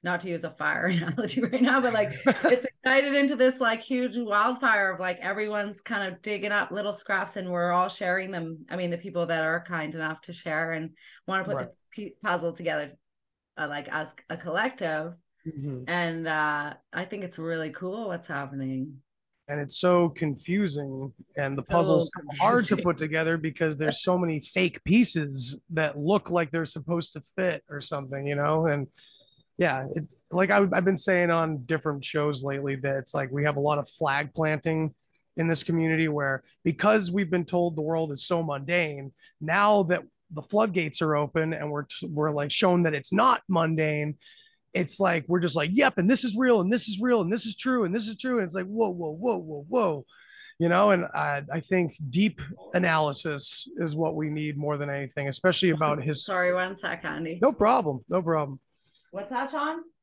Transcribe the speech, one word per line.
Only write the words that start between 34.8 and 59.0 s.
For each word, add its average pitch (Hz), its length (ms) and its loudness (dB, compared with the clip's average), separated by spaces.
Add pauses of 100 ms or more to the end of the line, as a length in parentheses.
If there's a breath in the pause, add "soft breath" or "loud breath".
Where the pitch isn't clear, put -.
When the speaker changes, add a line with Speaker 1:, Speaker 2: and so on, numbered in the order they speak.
Speaker 2:
in 165 100 0
this 165 140 2
community 160 460 2
where, 139 360 -2 (200 soft breath)
because 180 480 2
we've 190 180 0
been 180 160 0
told 175 300 0
the 151 80 -4
world 160 280 -2
is 139 140 -6
so 170 160 0
mundane, 143 720 -2 (260 soft breath)
now 202 440 4
that 170 180 0 (300)
the 156 100 -10
floodgates 180 640 0
are 156 120 2
open 160 380 0
and 147 160 -6
we're 147 140 -4
t-, - 240 -10
we're, 151 240 0
like, 143 180 -2
shown 180 340 6
that 156 120 2
it's 139 180 -2
not 233 340 4
mundane, 156 680 0 (580 soft breath)
it's - 260 -2
like, 170 280 2
we're 175 120 4
just 165 160 0
like, 160 180 0
"Yep, 262 260 4
and 180 100 4
this 262 140 4
is 214 120 -2
real, 240 260 4
and 190 120 2
this - 140 2
is 196 120 -2
real, 240 220 4
and 170 100 0
this 226 140 -2
is 214 100 -4
true, 247 280 0
and 175 100 0
this 214 140 -2
is 220 100 -8
true." 254 200 -2
And 196 80 0
it's 165 100 -8
like, 185 100 -4
"Whoa, 208 240 0
whoa, 170 220 -6
whoa, 196 260 -2
whoa, 156 320 -10
whoa." 185 360 0 (520 loud breath)
You 170 120 4
know, 190 200 6
and 175 240 4
I, 147 300 -2 (100)
I 165 60 -2
think 180 340 0 (160)
deep 185 320 2 (320)
analysis 156 960 0 (100)
is 160 180 -2
what 160 200 0
we 151 160 -2
need 151 260 -4
more 147 200 -2
than 143 120 -4
anything, 139 380 -6
especially 180 420 2
about 151 320 2
his 143 240 -2
Speaker 1:
Sorry, 180 260 0
one 185 260 -2
sec, 175 280 -8
Andy. 160 380 -6
Speaker 2:
No 277 80 6
problem, 208 580 2
no 175 140 0
problem. 151 360 -2 (520 soft breath)